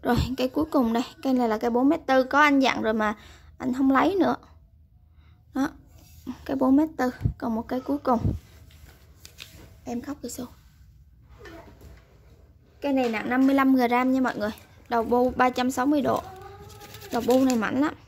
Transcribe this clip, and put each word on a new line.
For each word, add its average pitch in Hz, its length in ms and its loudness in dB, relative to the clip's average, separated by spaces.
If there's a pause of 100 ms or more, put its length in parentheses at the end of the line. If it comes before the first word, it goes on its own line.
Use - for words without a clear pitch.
Rồi, 240 140 0 (200)
cây 254 120 -2
cuối 302 160 -2
cùng 262 280 0
đây. 233 100 0 (200)
Cây 269 100 0
này 247 160 2
là 220 100 -2
cây 240 120 -2
bốn 247 180 2
mét 330 180 2
tư. 262 180 4
Có 277 160 2
anh 285 200 6
dặn 240 220 0
rồi 220 100 0
mà 214 240 -2 (420)
anh 247 160 -4
không 269 160 2
lấy 269 240 2
nữa. 277 220 2 (1160)
Đó. 269 160 -4 (760)
Cây 277 120 -4
bốn 269 200 4
mét 311 200 2
tư. 254 140 -2 (280)
Còn 233 160 -4
một 226 140 -6
cây 254 120 -4
cuối 277 180 -6
cùng. 262 220 0 (1600)
Em 240 160 -8
khóc 277 220 -12
kìa 233 60 -12
xu. 247 160 -12 (2250)
Cây 285 120 -2
này 262 160 2
nặng 220 220 -4
năm 262 160 4
mươi 277 80 4
lăm 269 200 4
gram 254 380 2
nha 262 80 2
mọi 254 160 -2
người. 208 140 -4 (380)
Đầu 233 160 0
bu 247 260 2
ba 247 200 0
trăm 254 200 -2
sáu 262 160 -2
mươi 294 160 2
độ. 240 200 -2 (880)
Đầu - 140 -4
bu 262 180 4
này 254 120 2
mảnh 226 240 -2
lắm. 302 140 0 (140)